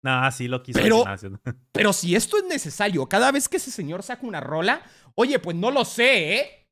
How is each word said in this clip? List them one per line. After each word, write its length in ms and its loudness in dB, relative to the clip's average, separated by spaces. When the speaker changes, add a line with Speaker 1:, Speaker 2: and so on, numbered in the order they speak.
Speaker 1:
No, 300 2
sí 160 -6
lo 140 -4
quiso 180 0
Speaker 2:
Pero, 240 6
Speaker 1:
decir, 260 -6
no, 140 -14
sí. 80 -6
<laughs> 80 -20
Speaker 2:
pero 200 2
si 220 0
esto 240 2
es 60 0
necesario, 640 -2
cada 240 4
vez 160 -2
que 100 -4
ese 120 -8
señor 320 -8
saca 240 -12
una 140 -8
rola, 420 -2
oye, 240 2
pues 180 -4
no 140 0
lo 140 2
sé, 540 2
¿eh? 340 -8